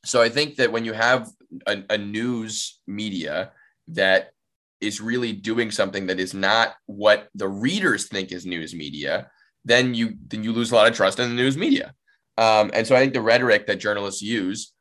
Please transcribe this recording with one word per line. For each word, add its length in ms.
So 160
I 80
think 280
that 140
when 140
you 80
have 360
a, 220
a 80
news 880
media 640
that 420
is 220
really 320
doing 380
something 360
that 120
is 140
not 420
what 500
the 120
readers 600
think 240
is 140
news 280
media, 560
then 280
you, 200
then 160
you 100
lose 180
a 40
lot 120
of 80
trust 240
in 100
the 60
news 220
media. 360
Um, 360
and 140
so 80
I 40
think 140
the 80
rhetoric 460
that 140
journalists 400
use 600